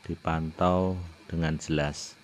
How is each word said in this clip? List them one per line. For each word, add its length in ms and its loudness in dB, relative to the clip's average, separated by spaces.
dipantau 960 2
dengan 320 0
jelas 600 -2